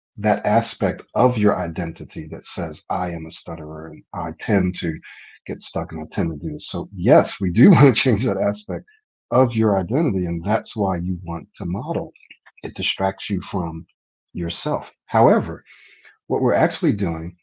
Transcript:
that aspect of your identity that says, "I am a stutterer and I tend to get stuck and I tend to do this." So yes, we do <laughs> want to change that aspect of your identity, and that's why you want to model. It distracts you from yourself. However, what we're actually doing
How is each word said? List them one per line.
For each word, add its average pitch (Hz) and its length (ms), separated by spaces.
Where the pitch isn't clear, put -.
that 104 280
aspect - 580
of 117 240
your 104 220
identity 82 720
that - 140
says, 80 440
"I 92 200
am 80 160
a 80 60
stutterer 78 600
and 76 100
I 85 260
tend 92 400
to 80 180
get - 160
stuck 82 300
and - 100
I - 80
tend 170 220
to 151 60
do 147 60
this." 151 160
So 175 260
yes, 110 460
we 92 100
do 117 200
<laughs> - 0
want 131 220
to - 80
change 113 220
that 98 140
aspect 95 480
of 123 240
your 110 220
identity, 98 480
and 85 200
that's 107 280
why 95 240
you 87 260
want 82 340
to 98 80
model. 113 480
It - 120
distracts - 540
you 92 120
from 85 440
yourself. - 640
However, 117 580
what 127 140
we're 123 120
actually 143 400
doing 85 500